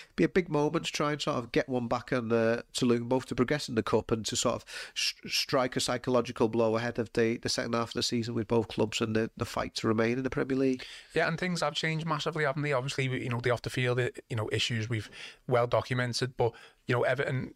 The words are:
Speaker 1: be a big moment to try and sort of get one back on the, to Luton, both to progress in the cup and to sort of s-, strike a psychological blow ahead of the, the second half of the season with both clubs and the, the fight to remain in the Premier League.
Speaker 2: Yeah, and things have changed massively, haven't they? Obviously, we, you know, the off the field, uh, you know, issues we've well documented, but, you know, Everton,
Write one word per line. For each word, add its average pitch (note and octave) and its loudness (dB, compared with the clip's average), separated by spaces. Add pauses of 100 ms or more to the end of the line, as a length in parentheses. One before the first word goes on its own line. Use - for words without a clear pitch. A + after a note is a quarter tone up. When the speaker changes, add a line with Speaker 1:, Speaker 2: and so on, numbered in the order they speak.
(140)
Speaker 1:
be - 4
a D#3+ 6
big F3+ 2
moment D3+ 0
to - -6
try D3 0
and D3 -4
sort C#3+ -2
of A#2 -6
get - 2
one B2 0
back A#2+ -2
on B2 0
the, A2+ 4 (100)
to C3 2
Luton, A#2+ 2
both C3 0
to - -8
progress C3 2
in C3 -6
the A2+ 2
cup - 0
and A2+ 0
to - -2
sort A#2 0
of A2 -8 (320)
s-, - -2 (120)
strike - 0
a C3+ 0
psychological B2 2
blow A2+ 4
ahead A#2 -2
of A2 -4
the, A#2 2
the - -6
second A#2+ -2
half A#2 0
of - -10
the A#2+ -2
season A#2 -2
with A#2 -2
both A#2 2
clubs - 0
and A2 0
the, A2+ 2
the A2+ -4
fight A#2+ -4
to - -2
remain A2+ 2
in C3+ -2
the C3 -2
Premier C3+ -2
League. C3 0 (280)
Speaker 2:
Yeah, D#3+ 2
and D#3+ -2
things F3+ -2
have D3+ 0
changed D#3+ -2
massively, D#3 -2
haven't C#3+ 0
they? D3 0
Obviously, C3 0
we, B2+ -4
you B2 -4
know, A#2+ -2
the B2 2
off A#2 0
the - -6
field, B2 0
uh, A#2+ 0 (200)
you A#2 -4
know, A2 -2
issues A2 -2
we've A2 -4 (380)
well B2 4
documented, B2 0
but, A#2 2 (340)
you B2 0
know, A#2+ 2
Everton, C3 0